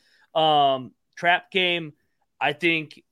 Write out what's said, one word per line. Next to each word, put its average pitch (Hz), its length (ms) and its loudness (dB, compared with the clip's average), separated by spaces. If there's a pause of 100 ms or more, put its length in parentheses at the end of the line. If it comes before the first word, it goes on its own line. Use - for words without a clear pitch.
(340)
Um, 143 580 2 (240)
trap 175 340 -2
game, 175 420 -4 (480)
I 143 120 0
think 160 600 -4